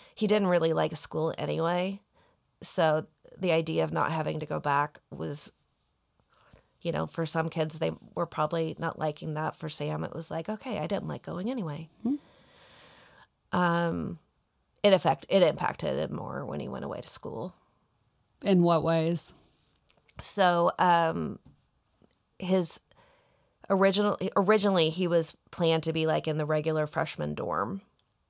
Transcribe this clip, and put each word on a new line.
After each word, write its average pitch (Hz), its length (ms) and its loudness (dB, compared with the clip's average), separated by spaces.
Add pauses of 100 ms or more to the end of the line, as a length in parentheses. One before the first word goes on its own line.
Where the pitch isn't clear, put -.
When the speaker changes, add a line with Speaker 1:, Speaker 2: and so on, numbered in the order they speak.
(160)
Speaker 1:
He 214 120 -2
didn't 202 220 4
really 165 240 4
like 160 220 0
school 156 420 -2
anyway. 170 640 -2 (600)
So 160 460 0 (300)
the 185 140 0
idea 160 320 2
of 156 100 -2
not 160 180 0
having 156 280 -2
to 156 60 -6
go 156 140 -4
back 147 400 0 (100)
was, 147 420 -10 (1300)
you 170 120 -4
know, 156 140 -2
for 165 180 -6
some 160 240 -2
kids, 156 300 -4
they 160 120 0 (240)
were 170 100 -2
probably 160 540 -2
not 165 200 -6
liking 156 360 -4
that. 156 200 -4
For 156 140 -10
Sam, 151 360 -4
it - 80 -10
was 160 180 -10
like, 160 180 -6
"Okay, 214 300 -8
I 160 80 -4
didn't 190 220 -4
like 143 140 -10
going 180 260 -8
anyway." 165 400 -6 (140)
Speaker 2:
Hmm. 254 120 0 (1400)
Speaker 1:
Um, 170 680 0 (640)
it 202 100 6
affect-, 165 360 2
it 190 140 6
impacted 139 540 0 (120)
him - 60 -8
more 143 300 -8
when 143 140 -6
he 131 80 -8
went 131 180 -8
away - 160 -8
to - 60 -16
school. - 480 -10 (880)
Speaker 2:
In 190 220 6
what 170 200 4
ways? 165 500 0 (880)
Speaker 1:
So, 175 580 4
um, 170 600 2 (960)
his 180 420 0 (920)
original, 196 480 4 (180)
originally 190 540 4
he 175 180 0
was 165 280 2 (160)
planned 165 320 2
to 160 100 0
be, 160 120 0
like, 156 220 0
in 151 100 -2
the 156 80 0
regular 156 420 0
freshman 151 460 -4
dorm, 151 480 -4 (480)